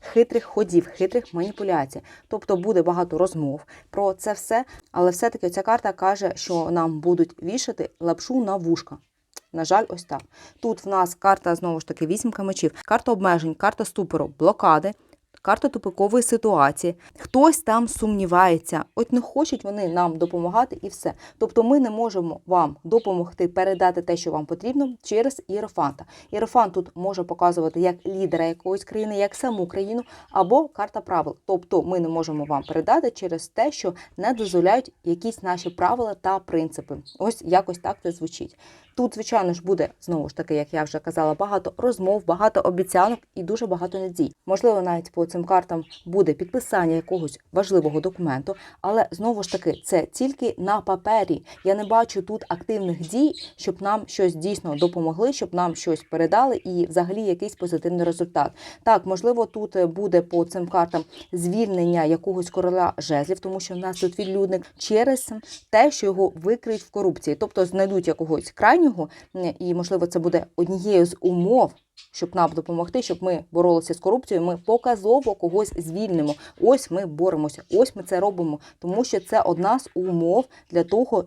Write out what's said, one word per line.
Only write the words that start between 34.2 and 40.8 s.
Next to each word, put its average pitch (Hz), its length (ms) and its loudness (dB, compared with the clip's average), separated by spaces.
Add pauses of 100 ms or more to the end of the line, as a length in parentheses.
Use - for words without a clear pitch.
дозволяють 202 600 2 (120)
якісь 175 380 -4
наші 180 280 -4
правила 226 440 0
та 190 240 -2
принципи. 160 580 -6 (220)
Ось 226 240 -4
якось 180 360 2
так 190 240 -6
це 170 100 -4
звучить. - 460 -10 (360)
Тут, 247 200 -2
звичайно 214 380 0
ж, 175 100 -6
буде, 175 260 0 (120)
знову 156 280 -4
ж - 80 -14
таки, 156 180 -4
як 147 200 -4
я 151 100 0